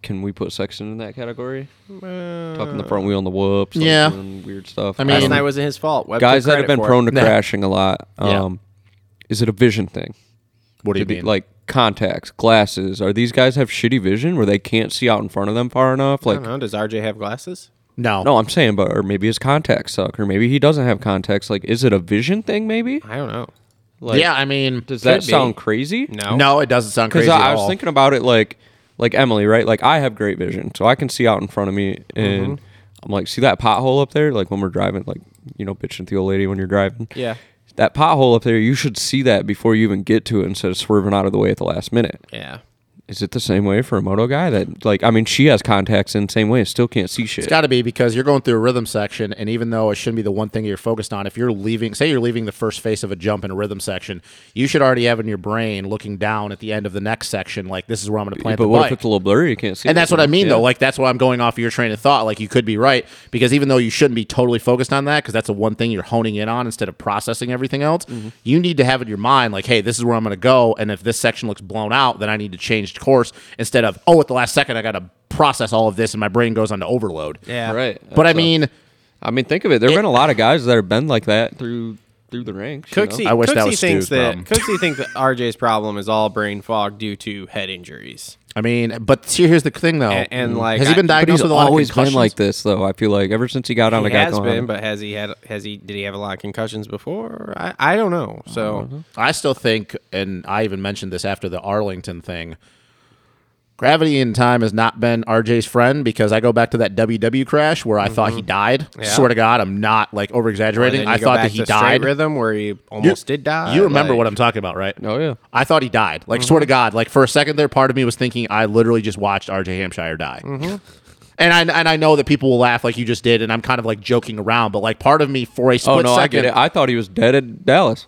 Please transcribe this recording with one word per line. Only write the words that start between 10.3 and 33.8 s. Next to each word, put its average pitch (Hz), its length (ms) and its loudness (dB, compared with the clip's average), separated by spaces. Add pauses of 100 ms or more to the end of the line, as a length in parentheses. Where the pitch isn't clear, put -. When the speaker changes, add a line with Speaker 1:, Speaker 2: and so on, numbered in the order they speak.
Speaker 3:
What 104 100 -2
do 95 60 -2
you 98 60 -2
Speaker 1:
Do 95 100 -10
they, 90 60 -8
Speaker 3:
mean? 87 40 -8
Speaker 1:
like, 104 220 0 (180)
contacts, 107 640 -2
glasses. 104 720 2
Are 98 100 0
these 117 200 0
guys 127 240 4
have 135 160 0
shitty 120 280 0
vision 110 380 0
where 110 80 4
they 101 140 4
can't 113 340 -2
see 123 160 0
out 107 140 2
in 101 60 -8
front 101 200 -4
of 110 60 -2
them 123 140 -2
far 131 260 2
enough? 135 320 0
Speaker 2:
I 113 40 2
Speaker 1:
Like, 98 120 0
Speaker 2:
don't 113 80 -10
know. 135 80 -8
Does 107 160 -8
R 107 120 -4
J 110 120 -6
have 107 180 -6
glasses? 117 520 -12 (280)
Speaker 3:
No. 110 260 0
Speaker 1:
No, 131 140 6
I'm 110 120 2
saying, 117 260 2
but, 95 200 0
or 101 60 0
maybe 98 240 -2
his 113 140 0
contacts - 540 -2
suck, - 260 -4
or 104 80 -2
maybe 104 220 2
he 139 100 2
doesn't 143 260 2
have 117 160 0
contacts. 101 480 -2
Like, 101 160 -4
is 117 180 0
it 117 100 6
a 101 60 4
vision 117 440 0
thing? 214 240 -2
Maybe. 233 360 -4
Speaker 2:
I 120 120 -12
don't 135 160 -8
know. 117 160 -8 (540)
Speaker 1:
Like, 120 200 0
Speaker 3:
Yeah, 165 120 2
I 135 120 0
mean, 135 400 -2
Speaker 1:
does 127 180 -8
that 127 180 4
Speaker 2:
could 190 60 -8
be. - 40 0
Speaker 1:
sound 131 240 2
crazy? 151 560 -2
Speaker 2:
No. 104 240 -4
Speaker 3:
No, 139 240 6
it 135 100 0
doesn't 120 220 0
sound 110 200 0
Speaker 1:
'Cause 113 100 4
Speaker 3:
crazy 151 100 6
Speaker 1:
I, 160 80 6
Speaker 3:
at 131 80 4
Speaker 1:
I 139 60 2
was 110 80 0
Speaker 3:
all. 101 80 0
Speaker 1:
thinking 190 200 -4
about 139 240 4
it, 123 80 0
like, 117 380 2 (380)
like 120 160 0
Emily, 113 320 2
right? 110 200 4
Like, 110 180 2
I 151 160 4
have 127 160 -2
great 101 220 -2
vision, 90 380 -6
so 95 100 -2
I 123 100 4
can 135 140 -4
see - 180 -2
out 101 140 2
in 98 60 -6
front 101 220 -2
of 95 60 -4
me, 98 220 -2 (180)
and 98 280 0 (160)
Speaker 2:
Mm-hmm. - 60 -20 (380)
Speaker 1:
I'm - 80 -8
like, 98 160 -2
"See - 140 -4
that 120 180 2
pothole 127 420 2